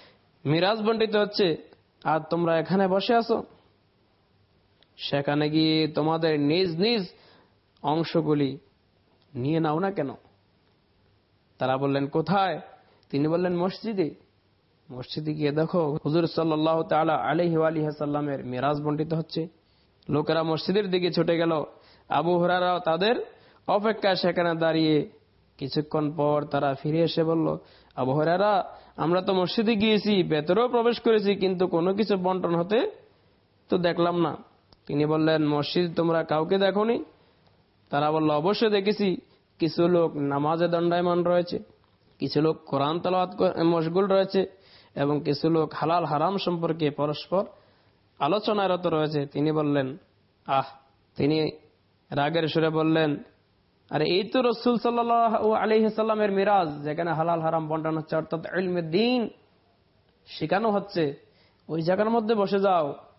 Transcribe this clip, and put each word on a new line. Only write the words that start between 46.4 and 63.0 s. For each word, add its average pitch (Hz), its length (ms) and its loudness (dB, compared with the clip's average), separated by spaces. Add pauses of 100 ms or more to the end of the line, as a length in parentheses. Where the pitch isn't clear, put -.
পরস্পর 151 540 -4 (760)
আলোচনায় 202 500 0
রত 180 180 0
রয়েছে।" 156 380 0
তিনি 147 260 -2
বললেন, 147 460 0 (480)
"আহ!" 135 200 0 (500)
তিনি 151 360 0 (580)
রাগের 151 380 0
সুরে 160 220 0
বললেন, 160 540 0 (640)
"আরে, 151 160 0
এই 175 180 2
তো 254 180 -2
রাসূল 240 360 2
সাল্লাল্লাহু 233 760 2
আলাইহি 220 360 2
সাল্লামের 214 420 0
মিরাজ, 196 520 2
যেখানে 160 300 -4
হালাল 165 280 0
হারাম 160 260 -2
বণ্টন 160 300 -4
হচ্ছে, 156 180 -6
অর্থাৎ 160 300 -4 (120)
ইলমে 180 240 -2
দ্বীন 220 480 0 (960)
শেখানো 190 440 -2
হচ্ছে, 175 440 -2 (520)
ওই 160 140 -4
জায়গার 190 280 0
মধ্যে 226 260 0
বসে 202 240 0
যাও, 175 360 2 (220)